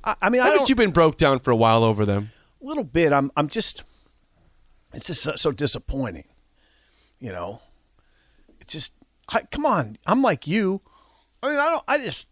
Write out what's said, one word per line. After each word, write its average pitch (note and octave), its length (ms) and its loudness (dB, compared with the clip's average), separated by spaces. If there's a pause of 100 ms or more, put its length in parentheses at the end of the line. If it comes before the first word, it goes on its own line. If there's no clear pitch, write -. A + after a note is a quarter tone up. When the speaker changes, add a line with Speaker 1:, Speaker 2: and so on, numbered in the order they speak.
Speaker 1:
I, G#3+ 180 -2
I G3 80 2
mean, B3+ 100 2
I B3 40 2
Speaker 2:
Haven't C#4+ 160 4
Speaker 1:
don't B3+ 80 2
Speaker 2:
you C4+ 80 4
been A3 140 4
broke D#3+ 260 4
down C#3 240 2
for B2+ 100 -2
a A#2 60 4
while A2+ 280 4
over G#2+ 200 2
them? G#2 260 -2 (320)
Speaker 1:
A - 40 -18
little D4 180 -6
bit. D3 280 2
I'm, C#3 240 2
I'm D3+ 120 0
just, - 340 -4 (1120)
it's - 140 -10
just D#3 140 -2
so, D3+ 140 -4
so D3 160 0
disappointing. B2+ 760 -6 (920)
You A2 140 -12
know, F2+ 280 -10 (1000)
it's - 120 -14
just, - 220 -8 (340)
I, - 140 -2
come - 240 -6
on. D3+ 300 0 (100)
I'm B3 160 2
like F#3+ 240 0
you. G3 340 -2 (640)
I B3+ 80 -4
mean, C#4+ 80 -2
I D4+ 120 0
don't, D#4+ 180 -4
I C#4+ 100 0
just A3 340 -6